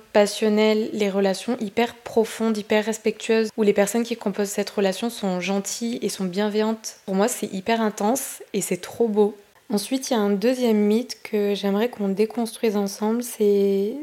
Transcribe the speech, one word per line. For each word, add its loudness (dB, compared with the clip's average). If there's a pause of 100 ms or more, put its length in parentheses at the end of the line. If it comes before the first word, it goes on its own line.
(120)
passionnelles, 4
les 0
relations 0
hyper -2
profondes, 0
hyper 0
respectueuses, 0
où 0
les 4
personnes 2
qui -4
composent -2
cette -4
relation 0
sont -4
gentilles -4
et -4
sont -4
bienveillantes, -2
pour -4
moi, 4
c'est -4
hyper -2
intense -2 (120)
et 0
c'est -4
trop -2
beau. 2 (340)
Ensuite, -2
il 2
y 2
a 2
un 2
deuxième 2
mythe 2
que 0
j'aimerais 0
qu'on -4
déconstruise 0
ensemble, -2
c'est 2 (100)